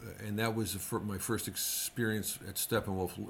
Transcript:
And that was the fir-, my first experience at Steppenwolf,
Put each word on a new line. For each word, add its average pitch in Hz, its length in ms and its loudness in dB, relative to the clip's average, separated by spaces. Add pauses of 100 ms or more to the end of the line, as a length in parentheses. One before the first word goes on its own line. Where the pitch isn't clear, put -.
(260)
And 104 140 -2
that 113 160 4
was 101 180 2
the 98 60 -4
fir-, 110 200 0
my 98 180 -2
first 107 300 0
experience - 1000 0
at 95 80 -8
Steppenwolf, 98 560 2 (180)